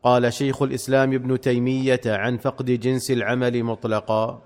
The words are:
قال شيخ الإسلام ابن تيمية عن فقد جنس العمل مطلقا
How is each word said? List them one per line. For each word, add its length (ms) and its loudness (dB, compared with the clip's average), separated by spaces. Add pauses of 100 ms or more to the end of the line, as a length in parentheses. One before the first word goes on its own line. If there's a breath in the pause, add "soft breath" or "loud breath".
قال 300 4
شيخ 300 -2
الإسلام 500 0
ابن 280 -2
تيمية 640 0
عن 300 0
فقد 280 -4
جنس 460 0
العمل 540 0
مطلقا 800 -2